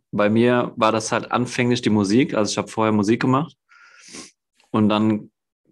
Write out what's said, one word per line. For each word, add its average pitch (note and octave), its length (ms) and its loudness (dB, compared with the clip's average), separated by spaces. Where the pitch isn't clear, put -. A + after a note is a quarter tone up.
bei G#2 180 0
mir A#2+ 480 0
war A2 140 2
das A2 200 -2
halt - 200 -4
anfänglich B2 500 -2
die - 100 0
Musik. G#2+ 420 2
Also G#2 180 -2
ich - 60 -8
hab G2+ 120 -4
vorher A2 240 0
Musik G#2+ 280 0
gemacht C3 340 -2
und G#2+ 180 2
dann G#2+ 420 0